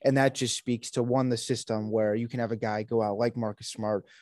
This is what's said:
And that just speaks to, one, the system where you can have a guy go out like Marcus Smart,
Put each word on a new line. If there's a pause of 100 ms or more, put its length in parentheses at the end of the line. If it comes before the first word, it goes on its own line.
And
that
just
speaks
to,
one,
the
system
where
you
can
have
a
guy
go
out
like
Marcus
Smart, (180)